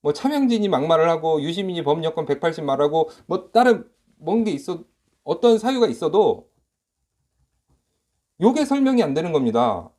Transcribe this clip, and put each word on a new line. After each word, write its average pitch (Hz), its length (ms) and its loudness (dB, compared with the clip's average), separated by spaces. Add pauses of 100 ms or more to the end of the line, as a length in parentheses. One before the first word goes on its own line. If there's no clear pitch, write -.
뭐 - 120 -2
차명진이 254 540 0
막말을 160 420 2
하고, 160 320 0
유시민이 170 420 -6
범여권 160 400 -2
백팔십 160 400 -4
말하고, 147 460 0 (160)
뭐 - 240 -6
다른 233 360 2 (300)
뭔 202 280 -2
게 208 80 -2
있어, 165 320 -8 (400)
어떤 226 340 2
사유가 240 300 0
있어도 160 600 0 (1900)
요게 254 240 2
설명이 269 380 0
안 143 100 -2
되는 165 200 -4
겁니다. 117 680 0